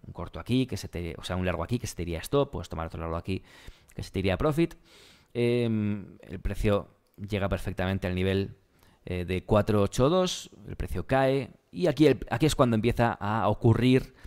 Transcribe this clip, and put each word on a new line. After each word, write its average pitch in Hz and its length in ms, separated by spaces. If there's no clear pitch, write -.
un - 60
corto 82 280
aquí, 127 260
que 113 100
se - 120
te, 85 300
o - 60
sea, 90 120
un 92 80
largo 85 180
aquí, 120 160
que - 80
se - 80
te 87 80
iría 82 160
a - 40
stop, 139 280
puedes 87 180
tomar 80 180
otro 85 140
largo 82 160
aquí, 92 260
que - 80
se - 80
te 98 100
iría 92 140
a 90 40
profit. 156 360
Em, 110 880
el 92 180
precio 101 480
llega 98 320
perfectamente 95 580
al 90 80
nivel, 95 420
eh, 90 220
de 90 180
cuatro 104 380
ocho 127 260
dos, 185 420
el 98 100
precio - 300
cae, 135 440
y 175 180
aquí, 147 180
el, 131 240
aquí 131 160
es 143 80
cuando 123 200
empieza 113 380
a 107 360
ocurrir 123 680